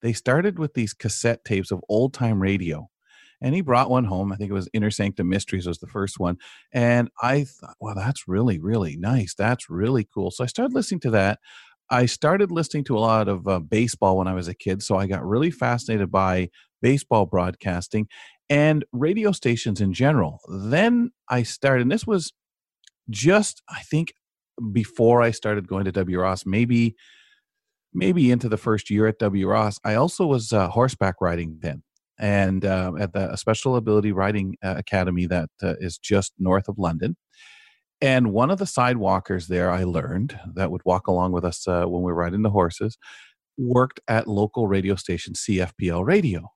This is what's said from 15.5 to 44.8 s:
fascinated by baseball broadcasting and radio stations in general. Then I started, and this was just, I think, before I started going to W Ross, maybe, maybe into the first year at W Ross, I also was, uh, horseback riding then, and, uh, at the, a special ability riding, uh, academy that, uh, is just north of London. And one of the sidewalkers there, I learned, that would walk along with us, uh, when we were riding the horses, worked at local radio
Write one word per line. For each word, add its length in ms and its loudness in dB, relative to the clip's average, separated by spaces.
fascinated 600 -2
by 380 2
baseball 460 2
broadcasting 840 -2
and 440 4
radio 400 0
stations 480 -2
in 120 2
general. 560 2
Then 640 2
I 160 0
started, 380 2
and 100 2
this 140 -2
was 260 -2
just, 600 2
I 140 -16
think, 320 -2
before 500 4
I 80 4
started 380 -4
going 160 -2
to 80 -2
W 260 -2
Ross, 260 -2
maybe, 520 2
maybe 380 4
into 160 0
the 80 0
first 340 -2
year 160 4
at 140 0
W 280 0
Ross, 360 2
I 100 0
also 320 0
was, 260 0
uh, 180 2
horseback 500 0
riding 400 -2
then, 240 -8
and, 460 0
uh, 340 0
at 140 -4
the, 200 -4
a 40 -8
special 400 0
ability 340 2
riding, 520 -2
uh, 140 -4
academy 500 -2
that, 240 -2
uh, 160 -2
is 180 -8
just 420 -2
north 300 0
of 100 -8
London. 380 -2
And 320 2
one 180 2
of 80 0
the 80 -4
sidewalkers 800 0
there, 240 0
I 140 0
learned, 540 -4
that 180 -2
would 120 -8
walk 220 0
along 240 0
with 140 -2
us, 240 -4
uh, 160 2
when 180 -2
we 80 -2
were 80 -2
riding 240 0
the 80 2
horses, 480 0
worked 520 0
at 180 0
local 400 0
radio 300 0